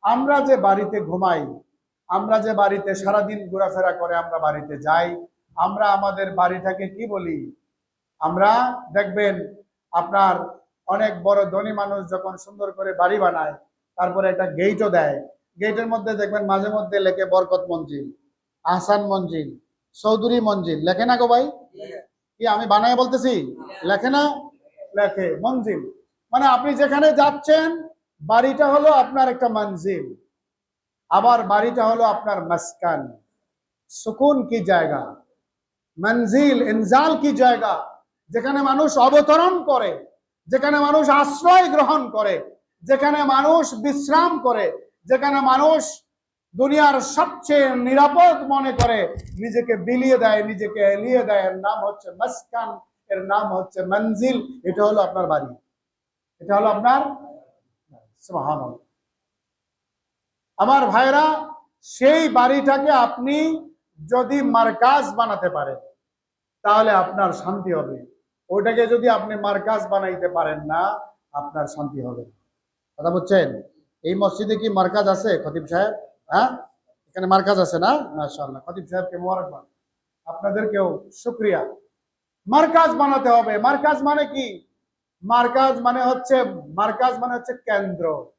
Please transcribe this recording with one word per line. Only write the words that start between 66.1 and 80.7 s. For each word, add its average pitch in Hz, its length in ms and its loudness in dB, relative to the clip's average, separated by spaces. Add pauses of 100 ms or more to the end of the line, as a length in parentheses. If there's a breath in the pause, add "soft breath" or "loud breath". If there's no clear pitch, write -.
তাহলে 214 300 4
আপনার 190 420 2
শান্তি 185 400 -6
হবে। 135 380 -8 (380)
ওইটাকে 220 380 2
যদি 240 220 2
আপনি 214 260 0
মারকাজ 202 520 -2
বানাইতে 185 400 -2
পারেন 160 320 -2
না, 170 400 -4 (340)
আপনার 143 340 -8
শান্তি 143 340 -10
হবে 120 200 -10
না। 117 100 -18 (640)
কথা 156 120 -4
বুঝছেন? 175 520 0 (420)
এই 175 120 -4
মসজিদে 202 400 -2
কি 220 140 -4
মারকাজ 190 380 0
আছে 190 360 0
খতিব 156 220 -8
সাহেব? 185 280 -2 (360)
হ্যাঁ, 220 220 2 (560)
এখানে 185 200 -8
মারকাজ 190 320 2
আছে 170 200 0
না? 226 200 2
মাশাআল্লাহ, 147 680 -10
খতিব 175 200 -14
সাহেবকে 180 320 -8
মোবারকবাদ, 180 460 -6 (640)
আপনাদেরকেও 196 880 -4